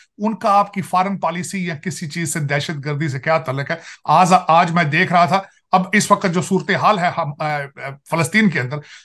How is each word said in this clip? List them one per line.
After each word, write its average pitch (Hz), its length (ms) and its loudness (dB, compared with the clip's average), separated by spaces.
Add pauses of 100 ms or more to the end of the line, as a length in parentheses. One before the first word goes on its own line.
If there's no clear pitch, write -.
(200)
उनका 214 300 -2
आपकी 202 320 2
फॉरेन 185 360 -2
पॉलिसी 175 520 -6
या 165 60 -6
किसी 175 320 -8
चीज 160 260 -6
से, 170 60 -4
दहशतगर्दी 143 680 -4
से 135 100 -6
क्या 160 200 0
ताल्लुक 135 320 -6
है? 165 100 -6 (260)
आज, 170 260 6
आज 170 380 4
मैं 165 180 0
देख 170 220 0
रहा 175 160 4
था, 190 220 -2 (240)
अब 185 220 0
इस 208 160 2
वक्त 196 160 2
जो 180 140 0
सूरत 185 300 -2
हाल 180 280 2
है 170 120 0
हम, 160 200 -4
अ, 151 120 -8
अ, 139 540 -8 (140)
फलस्तीन 165 380 2
के 147 100 -2
अंदर, 127 180 -6 (260)